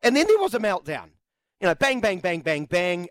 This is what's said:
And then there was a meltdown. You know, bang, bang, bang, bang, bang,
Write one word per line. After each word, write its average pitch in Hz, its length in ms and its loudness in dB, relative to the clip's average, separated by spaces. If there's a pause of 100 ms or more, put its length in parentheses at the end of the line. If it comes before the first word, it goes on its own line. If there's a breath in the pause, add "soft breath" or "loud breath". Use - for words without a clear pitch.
And 240 140 4
then 320 100 4
there 427 120 6
was 381 160 -2
a 240 40 -2
meltdown. 160 520 -4 (500)
You 190 80 2
know, 165 60 4
bang, 262 260 0
bang, 196 200 0
bang, 170 200 -2
bang, 151 240 -2
bang, 175 460 -2